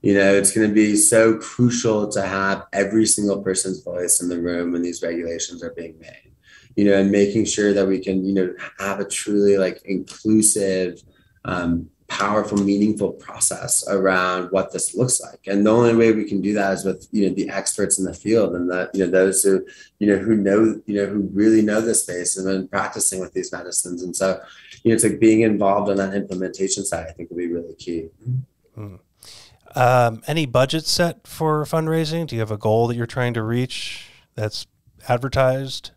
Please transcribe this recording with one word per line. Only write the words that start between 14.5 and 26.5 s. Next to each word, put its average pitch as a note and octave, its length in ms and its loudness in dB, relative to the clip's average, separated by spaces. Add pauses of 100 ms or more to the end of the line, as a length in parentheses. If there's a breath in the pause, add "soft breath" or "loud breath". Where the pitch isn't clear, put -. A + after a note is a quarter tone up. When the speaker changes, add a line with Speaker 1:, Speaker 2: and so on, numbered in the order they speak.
Speaker 1:
what F#2+ 220 -2
this - 220 -6
looks B2 260 0
like. - 260 -18
And G2+ 200 2
the G#2+ 40 6
only A#2 240 6
way A2+ 180 6
we G#2+ 120 0
can G2+ 160 -4
do G#2 140 0
that G2 180 0
is F#2 120 -4
with, F#2+ 280 -4
you G2 160 2
know, F2+ 60 -2
the F#2+ 160 -4
experts F#2+ 480 -2
in F#2+ 80 -2
the E2 80 -6
field G2+ 400 0
and F2 160 -2
the, F2+ 240 -4
you G2 100 2
know, F2 60 -2
those F#2+ 320 4
who, F#2+ 240 2 (320 loud breath)
you G#2 80 2
know, G2+ 100 6
who G#2 180 2
know, G#2+ 520 2
you G#2 80 -4
know, G2+ 100 0
who G2 300 -4
really A2 260 6
know G#2+ 220 2
the A2+ 120 -2
space F2+ 440 -4
and F#2+ 80 -4
been F#2+ 200 -2
practicing F#2+ 540 -4
with F2 140 -10
these F#2 180 -6
medicines. F2 500 -8
And F2+ 140 -10
so, F#2+ 240 -2 (440 loud breath)
you A#2 60 4
know, A2+ 40 4
it's A2 100 0
like G2+ 160 0
being A2 220 6
involved G2+ 480 2
on G2 80 0
that G2 160 -2
implementation F#2+ 720 -4